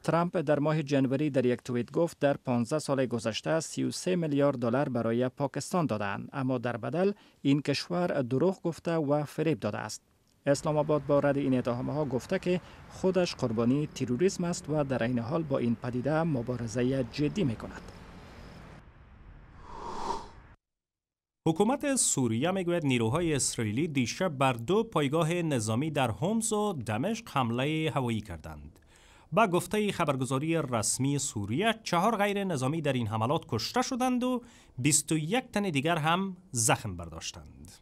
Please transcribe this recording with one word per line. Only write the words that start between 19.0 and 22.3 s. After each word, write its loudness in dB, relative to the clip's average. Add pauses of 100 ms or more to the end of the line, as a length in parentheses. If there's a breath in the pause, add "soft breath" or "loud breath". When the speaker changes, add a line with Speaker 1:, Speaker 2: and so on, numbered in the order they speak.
Speaker 2:
حکومت 2
سوریه 2